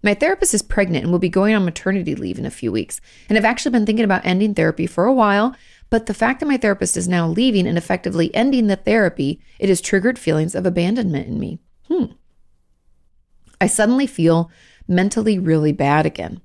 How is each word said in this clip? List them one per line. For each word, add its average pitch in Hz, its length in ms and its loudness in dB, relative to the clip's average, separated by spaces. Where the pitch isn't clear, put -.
My 247 100 2
therapist 349 400 0
is 208 80 -2
pregnant 185 400 -2
and 170 80 -2
will 175 80 2
be 180 100 0
going 196 240 2
on 208 120 2
maternity 180 500 -4
leave - 240 -8
in - 80 -6
a - 40 -8
few 117 200 -6
weeks. 110 300 -6
And 208 80 2
I've 214 80 2
actually 233 280 0
been 220 140 2
thinking 220 180 0
about 190 200 0
ending 202 300 0
therapy 160 320 0
for 175 180 -2
a 247 80 2
while, 220 440 2
but 226 160 0
the 208 80 -6
fact 254 260 -2
that 311 60 -4
my 277 100 2
therapist 202 400 -2
is 175 120 -4
now 175 180 0
leaving 190 400 2
and 175 100 0
effectively 170 600 -2
ending 247 320 2
the 196 80 2
therapy, 185 640 0
it 190 100 -2
has 180 120 2
triggered 214 380 0
feelings 156 360 -2
of 185 100 -4
abandonment 180 600 -2
in - 140 -6
me." - 180 -8
Hmm. 339 240 -2
"I 208 60 2
suddenly 240 400 2
feel 165 420 2
mentally 202 540 2
really 156 320 2
bad 147 340 2
again. 90 380 -8